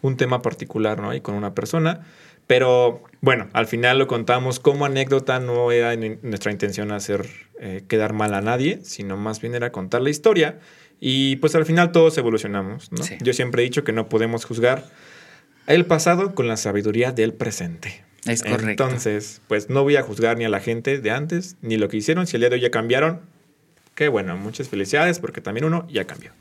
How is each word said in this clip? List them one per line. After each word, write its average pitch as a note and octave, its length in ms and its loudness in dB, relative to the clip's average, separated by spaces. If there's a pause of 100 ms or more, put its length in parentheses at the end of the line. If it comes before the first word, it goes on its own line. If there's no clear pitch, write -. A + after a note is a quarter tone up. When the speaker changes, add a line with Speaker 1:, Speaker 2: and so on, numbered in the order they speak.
Speaker 1:
un C3+ 140 0
tema B2+ 260 0
particular, G#2+ 600 -4
¿no? G#2+ 120 -6
Y C3 60 -6
con G2+ 160 -8
una G#2 180 -6
persona, E3 520 -2 (420)
pero B2 540 4 (180)
bueno, A#2+ 340 2
al A2+ 140 0
final B2 320 2
lo C3+ 80 4
contamos B2 540 0
como C#3+ 240 4
anécdota, C3+ 560 0
no A#2+ 320 0
era A#2 200 2
en, A2 300 -6
nuestra G#2+ 280 -4
intención G#2 400 -4
hacer, G2+ 340 -4 (340)
eh, G2 300 -10
quedar A2 240 2
mal G#2+ 200 -2
a G2 80 -2
nadie, B2+ 420 -2
sino G2 340 -10
más A2 240 -6
bien A#2+ 140 -8
era A#2+ 160 -4
contar G2 300 -2
la C3+ 80 0
historia D#3 500 2 (400)
y C3+ 380 0
pues D#3 180 2
al D#3 100 4
final E3+ 280 4
todos E3 240 6
evolucionamos, A2 760 -4
¿no? - 120 -6
Speaker 2:
Sí. - 180 -10
Speaker 1:
Yo A#2+ 120 2
siempre A#2+ 280 0
he B2 40 4
dicho C3 200 -2
que A2+ 80 0
no A2 160 -2
podemos A2+ 360 0
juzgar A#2+ 400 0 (840)
el E3+ 180 6
pasado F3 500 2
con A#2+ 120 0
la A2 100 -2
sabiduría G#2+ 540 0
del A2+ 220 0
presente. F#2 720 -8 (220)
Speaker 2:
Es A#2 180 -2
correcto. A2 400 -2
Speaker 1:
Entonces, A#2 640 -4
pues G#2+ 220 -2
no C3+ 140 2
voy C#3+ 120 4
a C3+ 60 4
juzgar A2+ 360 0
ni A#2 80 -2
a - 40 0
la - 100 0
gente A#2+ 400 -2
de G#2+ 120 0
antes, D3+ 500 -4
ni A2+ 160 -2
lo G2+ 120 0
que A2 80 -4
hicieron. E3+ 300 0
Si - 100 -4
el A#2 40 2
día A#2+ 80 6
de B2 60 2
hoy A#2+ 60 0
ya B2 100 2
cambiaron, C3 500 2 (720)
qué D3+ 120 2
bueno, F#2+ 300 0
muchas A2 320 -8
felicidades, D3 500 0
porque - 220 -8
también A#2 240 -4
uno E3+ 240 -2
ya G#2 160 -4
cambió. - 360 -18